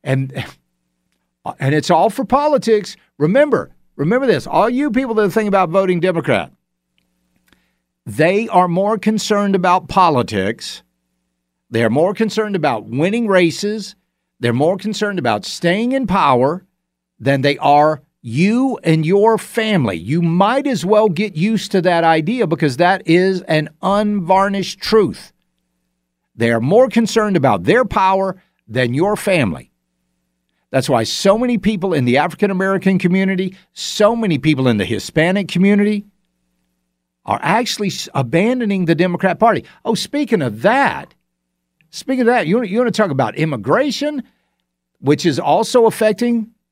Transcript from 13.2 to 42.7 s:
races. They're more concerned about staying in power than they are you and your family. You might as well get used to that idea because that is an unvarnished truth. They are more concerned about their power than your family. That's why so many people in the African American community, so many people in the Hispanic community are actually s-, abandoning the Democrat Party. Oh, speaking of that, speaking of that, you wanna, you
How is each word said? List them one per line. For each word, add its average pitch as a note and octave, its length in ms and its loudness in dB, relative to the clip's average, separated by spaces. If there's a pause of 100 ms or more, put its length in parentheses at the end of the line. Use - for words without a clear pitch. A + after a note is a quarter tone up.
races. G3 680 -2 (440)
They're A#2 140 0
more D#3 240 0
concerned G3+ 420 -6
about A2+ 260 -2
staying G#3 460 -2
in C4+ 160 -2
power D3+ 560 2 (560)
than C3+ 220 0
they C#3+ 160 0
are D3 460 2 (180)
you G#3+ 600 0
and D#3+ 220 2
your G3+ 320 4
family. F3+ 600 -2
You A#2+ 240 -2
might G3 460 0
as F#3 180 -2
well G#3+ 240 4
get F#3+ 260 -4
used G3+ 360 -2
to F#3+ 100 2
that E3+ 220 2
idea E3 420 2
because D3+ 320 -2
that F3 300 2
is F3+ 360 2
an D#3 260 -2 (120)
unvarnished G3 960 0
truth. - 540 0 (1040)
They A#2 160 0
are A#2 100 0
more G#3 260 4
concerned G#3+ 480 0
about A#2+ 280 2
their B3+ 200 2
power F#3+ 580 0 (260)
than A#2+ 260 -2
your F#3+ 220 0
family. C3+ 560 -2 (1000)
That's C3 180 -2
why A#2 140 2
so G3 340 2
many B3 200 0
people G3 360 -2
in C3+ 120 0
the B2 120 2
African F3+ 340 0
American F#3+ 480 0
community, F#3+ 560 0 (180)
so - 420 0
many G#3 220 0
people C3 300 0
in A2+ 100 2
the G2 80 -2
Hispanic D#3+ 600 -2
community G3+ 580 0 (1200)
are A2 160 -2
actually G#3 460 -2
s-, - 260 -8
abandoning G3 720 0
the D#3+ 100 2
Democrat F3 440 -2
Party. G#3 240 2 (220)
Oh, - 100 0
speaking B3 460 -2
of A2+ 220 -4
that, A#3+ 500 0 (760)
speaking C4 320 -4
of A3+ 60 2
that, A#3 200 2
you F3+ 80 2
wanna, A#3+ 120 -2
you G3+ 120 -2